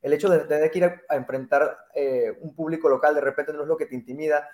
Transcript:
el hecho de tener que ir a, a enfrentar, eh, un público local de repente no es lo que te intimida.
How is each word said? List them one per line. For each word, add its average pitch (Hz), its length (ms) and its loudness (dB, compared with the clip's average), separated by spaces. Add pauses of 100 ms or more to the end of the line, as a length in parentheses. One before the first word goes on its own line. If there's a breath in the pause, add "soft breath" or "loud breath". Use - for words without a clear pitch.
el 139 120 0
hecho 190 160 2
de 170 100 6
tener 151 320 0
que 185 80 -4
ir 180 60 4
a, 175 240 -2
a 151 60 0
enfrentar, 131 600 0 (180)
eh, 127 460 -2
un 160 140 -14
público 160 340 0
local 147 260 4
de 143 60 2
repente 143 320 -2
no 147 100 -6
es 143 40 -8
lo 160 100 0
que 156 80 -4
te 131 100 -12
intimida. 147 580 -2